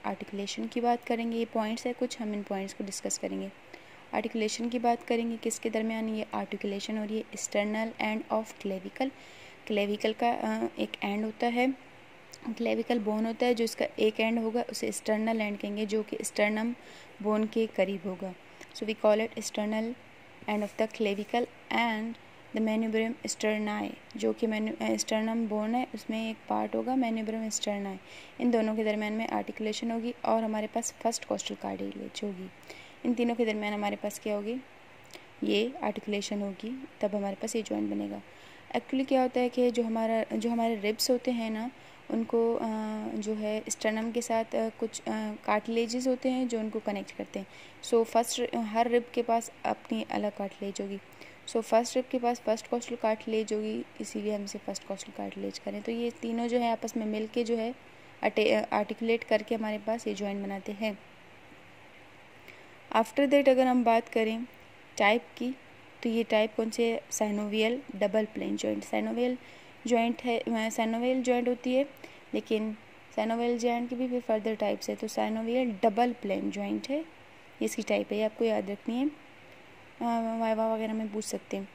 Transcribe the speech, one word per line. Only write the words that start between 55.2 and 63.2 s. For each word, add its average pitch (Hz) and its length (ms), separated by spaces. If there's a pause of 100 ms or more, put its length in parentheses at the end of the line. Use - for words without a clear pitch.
करें। 208 220
तो 233 100
ये 233 200
तीनों 233 360
जो 240 120
है 233 120
आपस 226 260
में 220 80
मिल 214 220
के 240 160
जो 233 140
है 226 180 (480)
अटे-, 214 400
अ, - 120
articulate 226 480
करके 214 320
हमारे 214 220
पास 220 300
ये 208 60
joint 202 320
बनाते 196 260
हैं। 208 280 (2000)
After 226 240
that 277 300